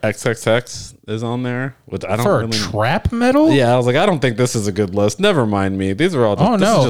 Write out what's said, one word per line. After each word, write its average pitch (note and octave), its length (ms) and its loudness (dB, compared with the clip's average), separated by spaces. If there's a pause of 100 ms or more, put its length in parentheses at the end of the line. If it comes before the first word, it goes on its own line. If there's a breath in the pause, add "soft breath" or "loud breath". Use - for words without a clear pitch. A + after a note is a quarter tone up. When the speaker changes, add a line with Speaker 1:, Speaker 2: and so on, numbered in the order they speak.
Speaker 1:
X G#2+ 240 -4
X A2+ 180 -4
X - 480 -2 (140)
is A2 160 -6
on A#2+ 180 -4
there, B2+ 340 -6 (100)
which F#2+ 200 -8
I G2 120 0
don't - 60 0
Speaker 2:
For G3 180 2
Speaker 1:
really A2+ 140 -4
Speaker 2:
trap G#2+ 560 -2
metal? C4 400 2
Speaker 1:
Yeah, B2 220 4
I B2+ 40 4
was B2 100 0
like, B2 80 2
"I E3+ 100 2
don't F3+ 140 0
think A#2+ 180 0
this B2 180 0
is G#2 120 -2
a G#2 40 0
good F#2+ 220 -2
list. G2+ 260 0
Never F3 280 2
mind G2 280 0
me. F#2+ 180 -2
These E3 200 0
are B2+ 100 2
all G#2 120 2
just, D3+ 120 2
Speaker 2:
Oh, A#3+ 100 2
Speaker 1:
this F#3+ 120 2
is A3+ 60 4
Speaker 2:
no. C#3+ 140 4